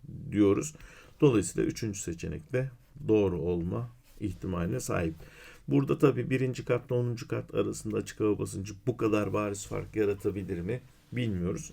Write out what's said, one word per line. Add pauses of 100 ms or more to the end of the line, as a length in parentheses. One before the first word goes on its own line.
(320)
diyoruz. (460)
Dolayısıyla
üçüncü
seçenek
de (380)
doğru
olma (300)
ihtimaline
sahip. (540)
Burada
tabii
birinci
katla
onuncu
kat
arasında
açık
hava
basıncı (120)
bu
kadar
bariz
fark
yaratabilir
mi (320)
bilmiyoruz.